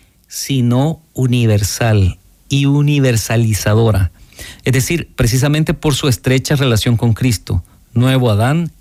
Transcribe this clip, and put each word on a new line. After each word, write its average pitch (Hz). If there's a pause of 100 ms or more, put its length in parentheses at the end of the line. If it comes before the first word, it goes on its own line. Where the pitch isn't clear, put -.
(280)
sino 135 (120)
universal 110 (300)
y 139
universalizadora. 117 (520)
Es 131
decir, 156
precisamente 147
por 151
su 151
estrecha 131
relación 120
con 117
Cristo, 104 (300)
nuevo 127
Adán 139